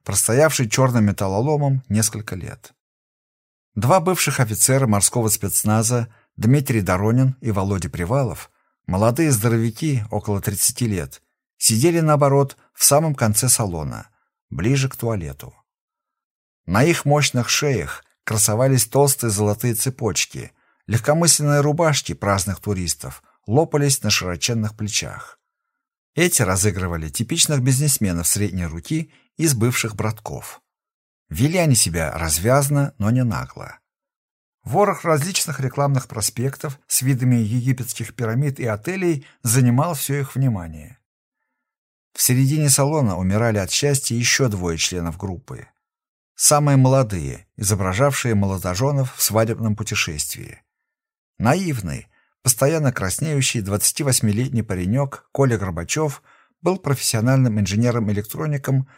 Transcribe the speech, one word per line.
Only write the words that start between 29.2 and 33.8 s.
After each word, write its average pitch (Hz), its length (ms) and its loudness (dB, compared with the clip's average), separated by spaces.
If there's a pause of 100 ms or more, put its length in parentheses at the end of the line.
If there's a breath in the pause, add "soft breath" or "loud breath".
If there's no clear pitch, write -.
из 156 180 0
бывших 113 400 -2
братков. 104 680 -8 (680)
Вели 139 300 0
они 156 160 4
себя 82 380 0
развязно, 131 840 0
но 104 120 0
не 127 120 2
нагло. - 560 -6 (840)